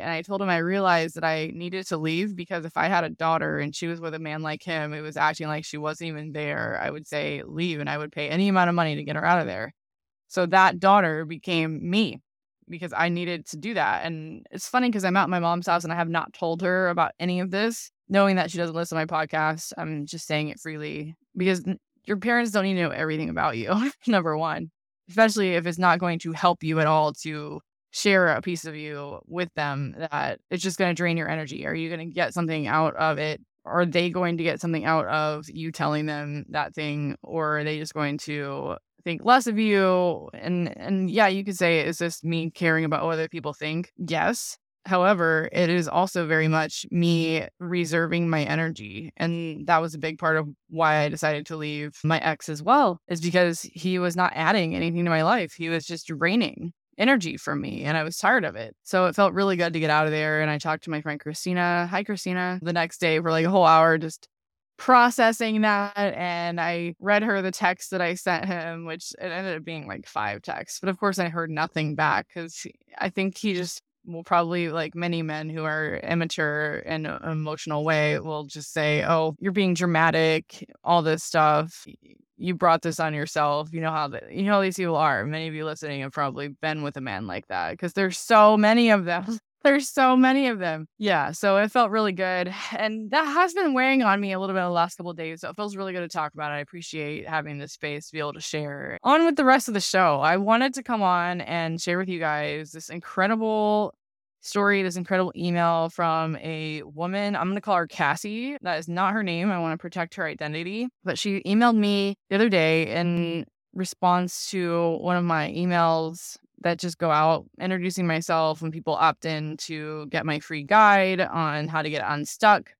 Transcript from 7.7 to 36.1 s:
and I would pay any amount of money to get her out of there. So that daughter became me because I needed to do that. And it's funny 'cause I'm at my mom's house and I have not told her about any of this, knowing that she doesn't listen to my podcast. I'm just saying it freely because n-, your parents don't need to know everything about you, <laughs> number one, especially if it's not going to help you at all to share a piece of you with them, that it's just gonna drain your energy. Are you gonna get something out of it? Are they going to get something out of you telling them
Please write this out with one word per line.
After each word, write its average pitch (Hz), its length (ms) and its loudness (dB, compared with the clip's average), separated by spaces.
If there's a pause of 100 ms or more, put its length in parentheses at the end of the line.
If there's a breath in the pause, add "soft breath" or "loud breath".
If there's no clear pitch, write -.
and 147 100 -6
I 147 80 -4
would 151 140 -8
pay 147 180 -6
any 185 180 2
amount 185 220 4
of 175 60 0
money 160 200 0
to 147 80 -8
get 147 120 -6
her 151 100 -2
out 175 140 4
of 143 60 -2
there. 110 260 -8 (560)
So 180 180 0
that 185 340 4
daughter 180 460 4
became 160 640 -2
me 196 300 0 (480)
because 170 280 -12
I 165 140 4
needed 170 380 -4
to - 100 -10
do 208 160 -6
that. 151 320 0
And 160 440 -10
it's - 180 -12
funny 254 220 2
'cause 208 140 -2
I'm 185 120 2
at 185 140 2
my 180 100 0
mom's 170 280 0
house 170 160 2
and 165 80 -6
I 170 40 -4
have 170 140 -2
not 165 240 -4
told 165 280 -4
her 185 260 2
about 170 320 0
any 180 200 -2
of 185 120 -4
this, 220 380 -2 (180)
knowing 196 280 6
that 175 140 0
she 170 80 -6
doesn't 165 180 -2
listen 170 220 -2
to 160 80 0
my 160 200 0
podcast. 156 520 -2
I'm 156 280 -6
just 160 200 -12
saying 151 240 -2
it - 100 -14
freely 151 540 -10 (220)
because 180 300 2
n-, 180 120 -4 (280)
your 202 120 -2
parents 233 340 0
don't 196 120 2
need 196 100 2
to 180 80 2
know 156 80 0
everything 156 400 -2
about 151 280 0
you, 110 140 -2
<laughs> 233 360 -2
number 170 300 2
one, 160 320 -6 (400)
especially 208 460 4
if 170 100 0
it's 170 120 -4
not 175 220 4
going 175 200 0
to 165 120 -8
help 175 320 2
you 160 160 2
at 156 80 6
all 156 240 4 (120)
to 151 360 -10 (320)
share 190 360 4
a 139 140 2
piece 175 240 -6
of 151 100 -12
you 147 500 -10
with 175 280 -6
them, 143 440 -4
that 143 420 -4 (100)
it's 180 140 -4
just 185 140 -4
gonna 180 160 2
drain 170 220 0
your 156 140 -4
energy. 151 360 -6
Are 143 80 -4
you 165 160 -6
gonna 165 160 -10
get 165 280 -2
something 160 320 -2
out 156 300 0
of 156 220 0
it? 151 220 -4 (240)
Are 175 220 0
they 175 240 0
going 170 280 -2
to 165 60 -4
get 160 160 -2
something 165 240 -2
out 156 220 0
of 151 440 -2
you 160 220 -8
telling 151 340 -2
them 147 440 -8